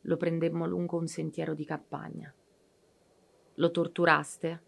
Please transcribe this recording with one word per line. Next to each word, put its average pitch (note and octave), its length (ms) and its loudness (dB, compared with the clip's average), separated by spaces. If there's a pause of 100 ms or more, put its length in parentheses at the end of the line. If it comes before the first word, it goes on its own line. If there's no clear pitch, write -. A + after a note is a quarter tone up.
Lo E3+ 120 0
prendemmo E3 480 0
lungo F3 320 -2
un E3 80 0
sentiero D#3+ 480 -4
di D#3 120 -6
campagna. - 680 -10 (1200)
Lo E3+ 140 4
torturaste? E3+ 1000 2